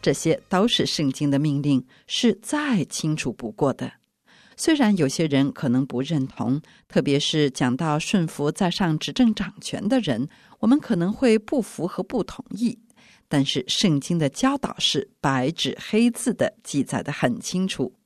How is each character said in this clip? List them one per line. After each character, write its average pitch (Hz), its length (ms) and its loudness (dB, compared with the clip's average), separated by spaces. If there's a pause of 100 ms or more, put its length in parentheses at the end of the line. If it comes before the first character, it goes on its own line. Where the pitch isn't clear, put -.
这 165 120 0
些 - 360 0
都 196 180 2
是 233 180 0
圣 139 280 -2
经 147 180 -2
的 139 80 2
命 143 240 0
令， 135 240 2 (220)
是 - 340 2
再 285 440 0
清 156 300 -4
楚 131 160 -6
不 107 200 -10
过 139 200 0
的。 - 200 -8 (640)
虽 - 180 2
然 214 220 4
有 156 100 2
些 160 200 0
人 139 260 2
可 - 160 -4
能 127 180 2
不 120 160 -4
认 143 240 -2
同， 131 340 -2 (280)
特 - 120 2
别 139 200 2
是 147 320 2
讲 127 240 0
到 151 220 0
顺 165 280 0
服 147 240 -2
在 175 180 0
上 170 300 0
执 - 140 -6
政 233 200 4
掌 190 280 -6
权 - 280 -6
的 254 120 2
人， 143 280 -2 (300)
我 - 80 -2
们 262 140 6
可 214 160 -2
能 170 160 0
会 220 260 4
不 220 240 -2
服 - 240 -6
和 - 160 -6
不 - 220 -2
同 - 260 -14
意。 214 260 -2 (520)
但 139 180 2
是 - 220 -2
圣 151 320 2
经 170 180 -2
的 151 100 2
教 269 300 0
导 - 200 -6
是 - 300 -2 (120)
白 135 320 0
纸 - 280 -4
黑 233 300 2
字 233 240 -2
的 - 180 0 (120)
记 139 180 -2
载 127 200 -2
得 - 100 -6
很 123 280 -2
清 185 260 -2
楚 - 280 -4 (120)